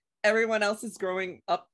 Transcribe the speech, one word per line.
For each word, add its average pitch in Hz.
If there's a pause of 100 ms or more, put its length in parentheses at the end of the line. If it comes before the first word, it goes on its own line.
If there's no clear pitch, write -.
(240)
everyone 220
else 208
is 226
growing 185
up 180